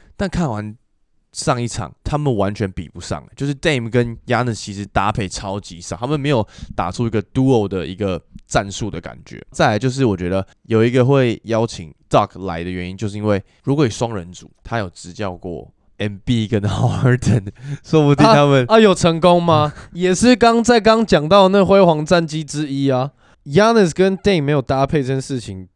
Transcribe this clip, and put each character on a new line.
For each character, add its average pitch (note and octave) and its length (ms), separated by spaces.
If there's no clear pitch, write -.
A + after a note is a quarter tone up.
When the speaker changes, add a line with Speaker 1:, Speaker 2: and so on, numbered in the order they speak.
Speaker 1:
但 G3 120
看 F3 200
完 G#2+ 260
上 C3 280
一 A#2+ 80
场， E2 240
他 - 140
们 D3 180
完 G2+ 180
全 G2+ 180
比 F2+ 160
不 - 140
上， D#2 220
就 C#3 120
是 C#3+ 80
Dame C3 340
跟 A#2 260
Giannis A#2+ 260
其 G2+ 200
实 G2+ 120
搭 G2+ 260
配 G#2+ 160
超 G2 320
级 F2 220
少， - 140
他 A2+ 100
们 D3 140
没 C#3 100
有 A#2+ 160
打 F2+ 160
出 A#2 160
一 - 20
个 G#2 140
duo C3 340
的 F2+ 200
一 F2+ 80
个 F#2 260
战 G2+ 260
术 G2+ 200
的 E2 100
感 B1 240
觉。 - 260
再 D3+ 180
来 G#2+ 100
就 B2+ 100
是 C3 160
我 G#2 100
觉 F2+ 140
得 F#2+ 160
有 A2+ 220
一 B2 60
个 B2+ 120
会 B2+ 420
邀 A2 200
请 E2+ 260
Doc G2+ 380
来 E2+ 180
的 F2 60
原 F2+ 180
因， F#2 80
就 G#2 140
是 G2+ 80
因 G#2 60
为 G#2 200
如 C#3 120
果 D3 120
以 - 20
双 A#2 260
人 F2+ 160
组， - 200
他 - 140
有 G2+ 140
执 F2 200
教 F#2 240
过 E2+ 380
Embiid G#2 540
跟 G#2+ 100
Harden， G#2 840
<laughs> C#3 180
说 D#3+ 200
不 C#3+ 100
定 C#3+ 100
他 D3 220
们 C#3 220
Speaker 2:
啊， G#3+ 80
啊， A3+ 40
有 G#3 140
成 E3 260
功 F3 220
吗？ D#3 400
<laughs> - 120
也 F3+ 200
是 A3+ 220
刚， A#3 280
在 A#3 160
刚 A3 240
讲 D#3 240
到 F#3+ 220
那 G3 160
辉 G3 160
煌 D#3+ 240
战 E3+ 220
绩 D#3 160
之 D3 240
一 C#3 240
啊。 C3 180
Giannis G3 500
跟 F#3+ 240
Dame F#3 240
没 C#3 80
有 D3 100
搭 C3+ 240
配 D3 160
这 B2 60
件 C3+ 120
事 C3 200
情， F#2 360